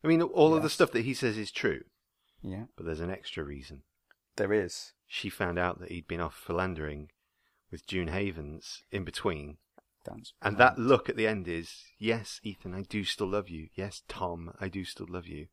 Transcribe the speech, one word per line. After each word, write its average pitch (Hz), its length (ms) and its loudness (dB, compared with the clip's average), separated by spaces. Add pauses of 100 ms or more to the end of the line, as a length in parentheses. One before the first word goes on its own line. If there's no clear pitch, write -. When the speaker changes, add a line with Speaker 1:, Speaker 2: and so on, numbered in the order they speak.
Speaker 1:
I 156 40 2
mean, 165 140 8
all 160 320 8
of 156 80 6
the 156 60 2
Speaker 2:
Yes. - 60 0
Speaker 1:
stuff - 180 6
that 113 140 0
he 131 80 -2
says 113 240 0
is 107 140 -6
true. - 320 0 (580)
Speaker 2:
Yeah. 101 240 -8 (100)
Speaker 1:
But 90 100 -12
there's 80 140 -4
an 85 120 -4
extra 95 320 -8
reason. 71 400 -12 (520)
Speaker 2:
There 101 160 2
is. 98 420 0 (140)
Speaker 1:
She - 220 -6
found 87 300 -2
out 90 200 0
that 87 120 -12
he'd 87 160 -10
been 82 120 -4
off 85 160 -4
philandering 78 760 -4 (600)
with - 160 -14
June 92 220 -2
Havens 82 840 -6
in 98 140 -4
between. 78 520 -4 (480)
Speaker 2:
That's - 360 -14
Speaker 1:
And 104 160 0
that 127 140 10
Speaker 2:
right. - 80 -8
Speaker 1:
look 120 280 6
at - 80 -2
the 110 120 2
end 101 200 0
is, 82 380 -6 (120)
"Yes, 113 460 -2
Ethan, 101 300 -10
I 98 80 -6
do 98 240 -4
still - 220 -2
love 95 220 -2
you. 80 240 -10
Yes, 95 360 -8
Tom, 85 500 -6
I 95 80 -6
do 92 160 -6
still 90 240 -10
love 87 200 -8
you. 78 260 -12